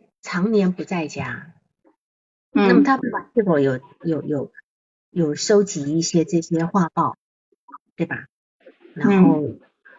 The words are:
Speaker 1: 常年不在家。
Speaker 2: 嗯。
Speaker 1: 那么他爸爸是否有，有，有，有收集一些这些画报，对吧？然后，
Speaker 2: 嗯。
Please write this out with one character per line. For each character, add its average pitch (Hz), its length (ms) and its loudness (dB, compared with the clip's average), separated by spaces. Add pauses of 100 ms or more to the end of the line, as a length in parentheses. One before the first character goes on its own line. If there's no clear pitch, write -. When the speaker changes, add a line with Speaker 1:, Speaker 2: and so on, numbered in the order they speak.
(220)
Speaker 1:
常 185 300 -4
年 190 200 2
不 170 120 -8
在 165 240 -6
家。 - 460 -12 (960)
Speaker 2:
嗯。 202 160 2
Speaker 1:
那 190 60 6
么 285 100 8
他 269 120 2
爸 254 140 -8
爸 - 240 -10
是 226 80 2
否 170 160 2
有， 135 220 0 (240)
有， 160 180 -4
有， 147 300 -6 (580)
有 156 240 -2
收 208 300 2
集 151 340 -4
一 165 40 0
些 160 220 0
这 170 160 -2
些 165 260 -2
画 175 220 0
报， - 280 -4 (800)
对 165 100 -4
吧？ 135 200 -10 (680)
然 196 300 4
后， 151 160 4
Speaker 2:
嗯。 123 200 -8 (380)